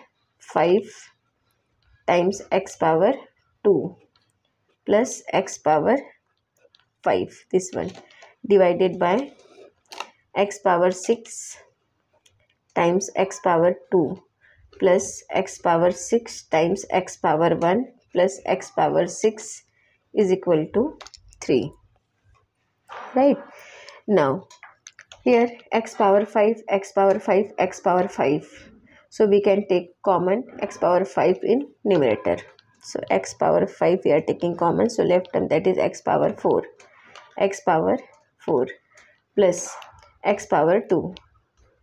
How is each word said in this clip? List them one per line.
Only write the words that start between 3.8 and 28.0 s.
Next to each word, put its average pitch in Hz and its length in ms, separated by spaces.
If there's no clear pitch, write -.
plus 220 380
x - 260
power 156 380
five, 95 260
this 180 200
one, - 200
divided 185 540
by 190 320
x 202 240
power 180 320
six - 640
times 175 400
x 190 300
power 175 300
two 185 280
plus - 500
x - 280
power 175 340
six - 560
times 170 420
x - 260
power 165 380
one 180 320
plus 185 340
x - 280
power 156 340
six - 560
is 190 200
equal 175 420
to 262 240
three. 127 300
Right? 269 240
Now, 147 380
here 240 280
x 226 240
power 208 300
five, 220 460
x 196 220
power 294 280
five, 202 380
x - 220
power 180 280